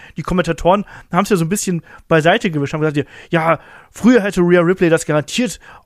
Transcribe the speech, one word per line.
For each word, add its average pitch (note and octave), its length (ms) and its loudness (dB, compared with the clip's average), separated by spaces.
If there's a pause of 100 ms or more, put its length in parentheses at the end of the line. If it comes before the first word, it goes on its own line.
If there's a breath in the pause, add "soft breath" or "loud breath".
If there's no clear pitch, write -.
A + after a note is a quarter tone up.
(160 loud breath)
Die E3 60 -8
Kommentatoren F3 640 -2 (280 loud breath)
haben's F#3+ 180 0
ja G#3 60 2
so E3 80 0
ein D#3+ 40 -2
bisschen F3+ 340 -4 (260 loud breath)
beiseite E3 420 2
gewischt, C#3+ 240 -4
haben D#3 60 -6
gesagt, D3 280 -2 (220 loud breath)
ja, D#3+ 300 0 (320 loud breath)
früher A#3 300 2
hätte G3 180 -2
Rhea F3 200 4
Ripley F3 300 2
das D#3 160 0
garantiert D#3 540 -4 (260 loud breath)